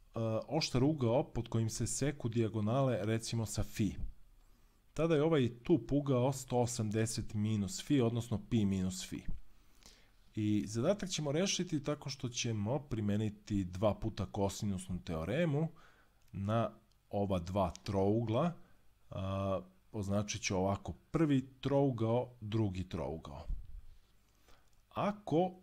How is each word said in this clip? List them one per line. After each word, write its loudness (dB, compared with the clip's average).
oštar 2
ugao 2
pod -6
kojim 0
se -4
seku -2
dijagonale, 0
recimo -2
sa -2
fi. 0
Tada 2
je 4
ovaj 4
tup 4
ugao 2
sto 0
osamdeset 0
minus 0
fi, 4
odnosno 0
pi 4
minus 0
fi. -8
I 2
zadatak 0
ćemo -2
rešiti 0
tako -4
što -6
ćemo -2
primeniti -2
dva 0
puta -2
kosinusnu -2
teoremu 0
na 0
ova 0
dva 0
trougla. 2
A, -2
označit -2
ću 0
ovako 0
prvi 4
trougao, 2
drugi 0
trougao. -6
Ako 0